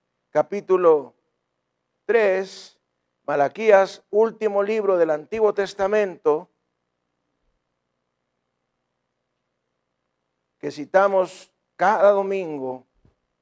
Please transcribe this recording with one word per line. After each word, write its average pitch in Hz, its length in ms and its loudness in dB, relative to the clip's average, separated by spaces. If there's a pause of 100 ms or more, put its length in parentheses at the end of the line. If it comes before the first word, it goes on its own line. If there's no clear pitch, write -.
(280)
capítulo 165 840 0 (920)
tres, 196 720 -2 (460)
Malaquías, 190 840 2
último 214 520 0
libro 202 360 0
del 165 120 2
Antiguo 202 440 -2
Testamento, 190 960 -2 (4000)
que 147 120 -10
citamos 185 800 -2 (260)
cada 196 340 2
domingo. 165 760 -4 (580)